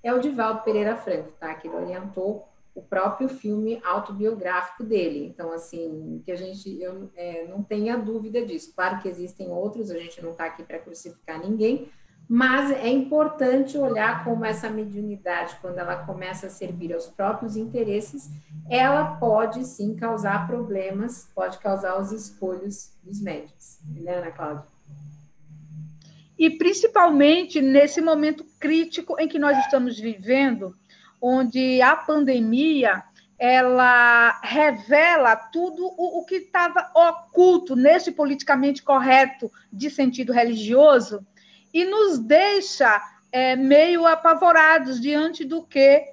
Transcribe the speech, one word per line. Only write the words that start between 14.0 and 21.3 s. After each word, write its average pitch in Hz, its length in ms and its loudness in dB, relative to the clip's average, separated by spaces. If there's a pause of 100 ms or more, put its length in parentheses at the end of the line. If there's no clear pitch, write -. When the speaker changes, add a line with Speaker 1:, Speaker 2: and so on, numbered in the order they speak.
Speaker 1:
como 226 200 -4
essa 220 240 -6
mediunidade, 202 920 -8
quando 180 160 -10
ela 180 260 -8
começa 185 440 -12
a - 20 -14
servir 175 420 -12
aos 165 140 -8
próprios 214 500 -6
interesses, 220 720 -6 (400)
ela 285 480 0
pode 226 480 -2
sim 214 320 -8
causar 208 500 -4
problemas, 208 880 -8